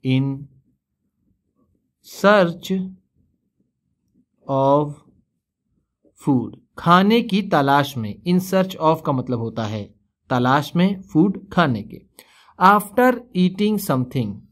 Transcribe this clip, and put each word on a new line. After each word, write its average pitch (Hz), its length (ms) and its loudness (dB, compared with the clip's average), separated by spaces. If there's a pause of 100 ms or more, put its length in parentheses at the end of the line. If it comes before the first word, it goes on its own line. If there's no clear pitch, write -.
in 135 260 0 (1800)
search 190 640 0 (1800)
of 139 480 0 (1300)
food, 127 340 -2 (220)
खाने 196 440 4
की 208 280 -2
तलाश 139 460 2
में। 107 260 -6
In 180 260 0
search 190 280 -2 (160)
of 160 140 -4
का 151 60 0
मतलब 127 260 -4
होता 113 280 -6
है 104 180 -8 (460)
तलाश 131 460 0
में, 190 260 0
फूड - 500 0
खाने 131 300 0
के। - 180 -16 (580)
After 208 540 4 (240)
eating 190 480 0
something 123 500 -2 (180)